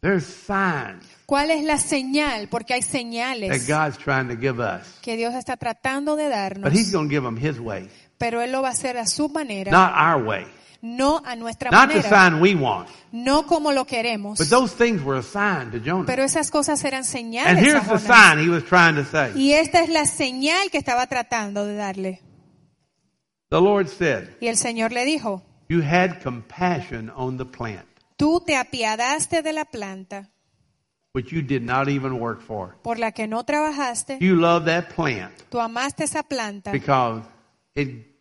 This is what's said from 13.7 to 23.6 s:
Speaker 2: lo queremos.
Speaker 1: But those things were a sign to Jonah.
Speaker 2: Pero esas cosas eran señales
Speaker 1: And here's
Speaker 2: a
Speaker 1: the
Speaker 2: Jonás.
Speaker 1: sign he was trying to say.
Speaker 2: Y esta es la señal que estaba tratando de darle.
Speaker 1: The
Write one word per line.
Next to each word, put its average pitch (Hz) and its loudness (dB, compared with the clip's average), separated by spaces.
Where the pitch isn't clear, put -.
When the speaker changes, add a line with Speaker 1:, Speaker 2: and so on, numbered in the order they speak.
Speaker 2:
lo 262 0
queremos. 220 -6
Speaker 1:
But 156 -2
those 247 4
things 233 2
were 135 -2
a 123 -4
sign 175 -2
to 120 -6
Jonah. 170 -2
Speaker 2:
Pero 254 -2
esas 285 -2
cosas 294 -2
eran 269 -4
señales 233 -2
Speaker 1:
And - 4
here's 285 6
Speaker 2:
a 285 4
Speaker 1:
the - -
Speaker 2:
Jonás. 208 -4
Speaker 1:
sign 190 10
he 160 2
was 170 2
trying 170 6
to 143 0
say. 131 0
Speaker 2:
Y 277 4
esta 320 4
es 330 0
la 311 0
señal 294 -2
que 285 -2
estaba 254 -2
tratando 208 -4
de 208 -6
darle. 190 -8
Speaker 1:
The 160 2